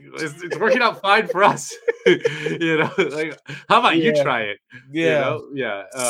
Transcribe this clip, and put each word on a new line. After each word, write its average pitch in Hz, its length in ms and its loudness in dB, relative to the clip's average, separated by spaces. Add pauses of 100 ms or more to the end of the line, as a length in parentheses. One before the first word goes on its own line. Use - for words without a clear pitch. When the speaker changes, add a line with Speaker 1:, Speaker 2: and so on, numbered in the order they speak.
(140)
Speaker 1:
it's, 147 300 -8
it's 170 140 -6
working 226 260 2
out - 180 0
fine 202 260 2
for 180 160 2
us. 147 360 0
<laughs> - 60 -20 (200)
You 156 720 0
know, 156 120 0 (180)
like, 151 300 -8 (300)
how 214 100 6
about 247 180 4
you - 180 2
Speaker 2:
Yeah. 147 80 4
Speaker 1:
try 127 180 0
it? 104 160 -6 (340)
Speaker 2:
Yeah. 156 120 -2
Speaker 1:
You 156 180 2
know? 143 320 -4
Yeah. 110 300 -6 (260)